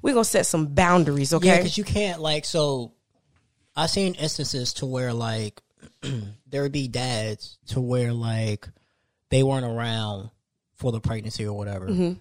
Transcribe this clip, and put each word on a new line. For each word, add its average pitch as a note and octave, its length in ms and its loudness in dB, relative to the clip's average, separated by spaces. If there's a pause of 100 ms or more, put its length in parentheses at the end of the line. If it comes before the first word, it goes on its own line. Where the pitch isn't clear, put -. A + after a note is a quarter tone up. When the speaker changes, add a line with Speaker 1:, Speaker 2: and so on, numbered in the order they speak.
Speaker 1:
we C#4+ 100 2
gonna A3+ 120 4
set G3+ 200 2
some D#3 220 2
boundaries, D3 640 4
okay? F3 140 4
Speaker 2:
Yeah, F3+ 160 8
'cause F#3 160 -2
you G#3 60 -2
can't, F#3+ 360 -2
like, D#3 240 -2
so C#3 480 0 (840)
I D#3 100 2
seen F#3 280 0
instances C#3 600 -4
to - 120 -6
where, B2+ 260 -2
like, A2+ 500 -4 (400)
<clears throat> A2 440 -8
there C#3 160 -4
would C#3 100 -2
be C#3+ 160 -2
dads A2 680 -4 (100)
to - 120 -2
where, B2 320 0
like, A2+ 560 -2 (640)
they C3+ 140 6
weren't C3+ 200 2
around A2+ 680 -4 (440)
for - 160 -2
the A2+ 100 -2
pregnancy A2 460 -4
or G#2 100 -4
whatever. G2+ 300 -6
Speaker 1:
Mm-hmm. F3+ 340 2